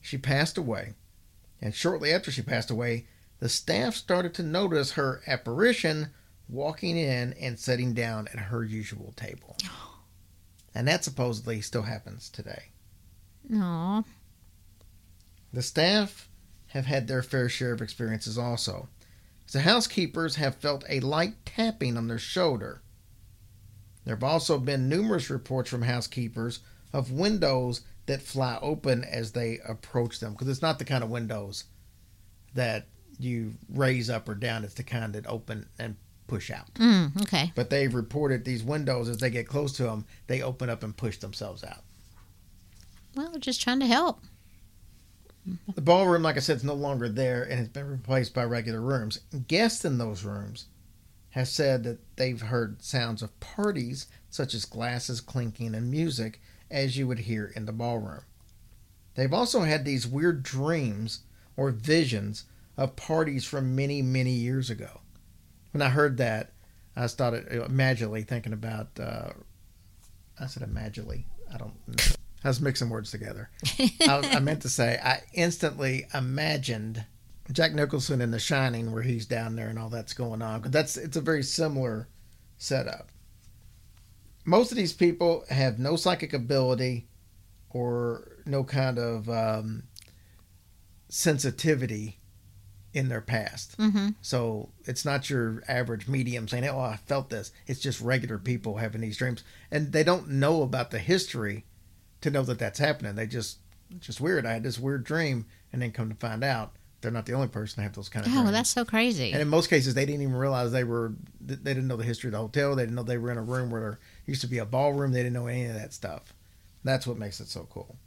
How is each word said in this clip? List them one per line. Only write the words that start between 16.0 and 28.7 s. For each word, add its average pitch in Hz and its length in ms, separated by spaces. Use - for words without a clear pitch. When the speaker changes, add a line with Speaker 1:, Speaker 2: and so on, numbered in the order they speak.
Speaker 1:
have 135 180
had 135 220
their 113 160
fair 123 240
share 123 240
of 113 100
experiences 110 560
also. 117 500
The 135 120
housekeepers 165 720
have 139 180
felt 143 340
a 139 120
light 156 440
tapping 220 520
on 113 100
their 113 140
shoulder. 147 640
There 113 100
have 110 80
also 156 360
been 131 300
numerous 185 400
reports 131 400
from 120 140
housekeepers 120 800
of 131 180
windows 139 680
that 135 160
fly 127 400
open 139 400